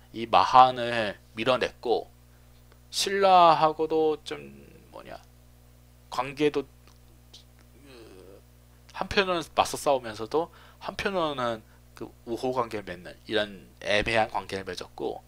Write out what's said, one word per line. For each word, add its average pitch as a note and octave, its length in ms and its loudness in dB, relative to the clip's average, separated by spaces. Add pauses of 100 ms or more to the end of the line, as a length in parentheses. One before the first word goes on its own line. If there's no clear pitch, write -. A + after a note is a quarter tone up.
(140)
이 A2+ 120 -8
마한을 A#2 920 4 (140)
밀어냈고 A2+ 800 -2 (760)
신라하고도 D#3+ 1300 4
좀 C#3 440 -16 (240)
뭐냐, - 300 -18 (880)
관계도, C#3 540 -2 (1200)
그, G2+ 560 -20 (520)
한편으로는 F#3 500 -2 (120)
맞서 - 220 0
싸우면서도 B2 760 -2 (260)
한편으로는 C#3+ 840 -6 (340)
그 - 160 -14 (120)
우호 A#2+ 280 -4
관계를 A2+ 320 -4
맺는 F2+ 400 -14
이런 G#2 420 -6 (140)
애매한 A2 480 0
관계를 F#2+ 360 -8
맺었고, - 640 -10